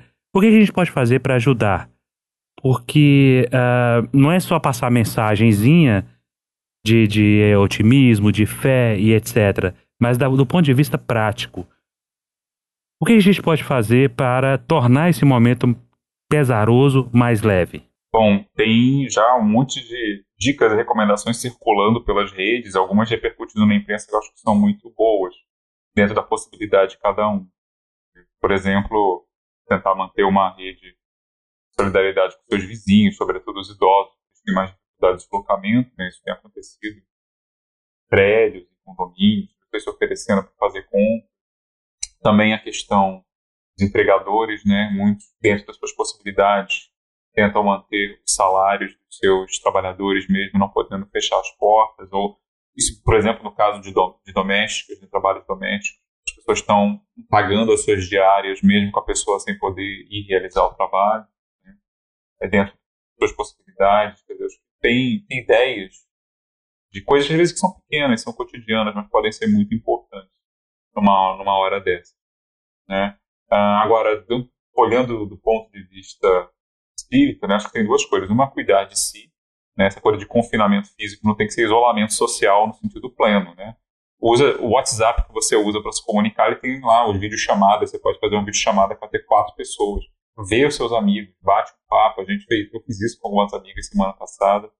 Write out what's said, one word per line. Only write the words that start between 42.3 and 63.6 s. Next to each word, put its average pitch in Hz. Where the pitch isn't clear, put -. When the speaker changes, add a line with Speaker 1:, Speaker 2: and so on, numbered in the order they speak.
Speaker 2:
a 107
questão 98
dos 98
empregadores, 101
né? 101
Muitos, 101
dentro 104
das 107
suas -
possibilidades, 98
tentam 107
manter -
os -
salários 190
dos -
seus 95
trabalhadores, 95
mesmo 98
não 98
podendo 98
fechar 104
as -
portas, 107
ou 101
isso, -
por 113
exemplo, 110
no 104
caso 104
de 98
dom-, 92
de 95
domésticos, 101
de 95
trabalhos 95
domésticos, 98
as -
pessoas -
estão 147
pagando 104
as 104
suas 98
diárias, 98
mesmo 101
com -
a -
pessoa 101
sem 101
poder 95
ir 101
realizar 92
o 92
trabalho, 101
né? 190
É -
dentro -
das 104
suas -
possibilidades, 101